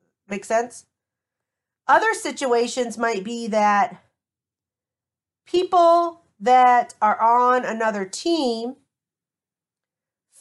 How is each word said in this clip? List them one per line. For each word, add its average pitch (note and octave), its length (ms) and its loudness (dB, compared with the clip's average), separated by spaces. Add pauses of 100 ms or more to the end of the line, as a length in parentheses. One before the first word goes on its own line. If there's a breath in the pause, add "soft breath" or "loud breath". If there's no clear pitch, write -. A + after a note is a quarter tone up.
(300)
Make G3+ 160 -10
sense? A#3 400 -4 (1000)
Other F#4 260 2
situations A#3+ 840 -4
might A3+ 260 -4
be A#3 240 -10
that G#3 560 0 (1400)
people E4+ 720 2 (180)
that B3 600 4
are G#3+ 180 0
on B3 460 2
another A3 400 -4
team B3+ 680 -4 (1700)